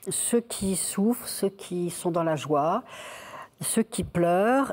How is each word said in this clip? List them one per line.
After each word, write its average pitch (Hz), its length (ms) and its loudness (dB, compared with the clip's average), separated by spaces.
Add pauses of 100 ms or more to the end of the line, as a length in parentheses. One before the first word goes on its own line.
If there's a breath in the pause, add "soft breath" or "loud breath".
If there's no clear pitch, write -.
ceux - 320 0
qui 196 360 -2
souffrent, 214 520 0
ceux - 220 -2
qui 175 400 -4
sont 175 200 -4
dans 170 120 2
la 160 140 2
joie, 151 460 2 (800 loud breath)
ceux - 220 2
qui - 220 -4
pleurent, 196 680 4